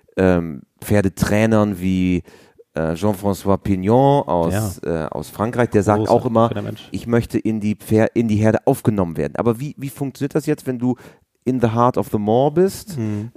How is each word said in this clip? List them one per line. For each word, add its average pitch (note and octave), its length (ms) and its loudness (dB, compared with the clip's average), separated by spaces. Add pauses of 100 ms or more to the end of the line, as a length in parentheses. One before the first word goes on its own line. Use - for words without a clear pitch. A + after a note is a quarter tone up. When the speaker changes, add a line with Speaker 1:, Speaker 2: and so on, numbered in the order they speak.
(180)
Speaker 1:
ähm, E2+ 440 2 (200)
Pferdetrainern G#2 1000 2
wie, F#2 420 0 (500)
äh, D#2+ 220 -2
Jean-François G2 640 -2
Pignon A#2 720 2
aus, F#2 580 -2
Speaker 2:
Ja. D#2+ 200 -4
Speaker 1:
äh, - 20 -6
aus - 220 -10
Frankreich, A#2 400 -2
der G#2 140 2
sagt G#2 160 2
Speaker 2:
Großer G#2 120 0
Speaker 1:
auch A#2 140 4
immer, A#2 240 2
Speaker 2:
Pferdemensch. A2 420 -8
Speaker 1:
„Ich G2 160 -8
möchte A#2 320 0
in A2 220 -2
die G#2+ 140 0
Pfer-, - 400 0
in A#2 120 2
die G#2+ 100 0
Herde A2 300 2
aufgenommen G2+ 500 0
werden.“ C#2+ 200 -4
Aber A2+ 220 0
wie, C#3+ 180 -10
wie C3+ 120 -8
funktioniert C#3 460 -6
das D3+ 100 -4
jetzt, D3 220 -4
wenn B2+ 120 -4
du B2 160 0 (500)
in B2+ 160 -2
the A#2 100 4
heart A#2+ 260 2
of G#2 140 -2
the A#2+ 60 0
moor A#2 360 2
bist, F#3 440 -2
Speaker 2:
Mhm. G#2+ 400 -6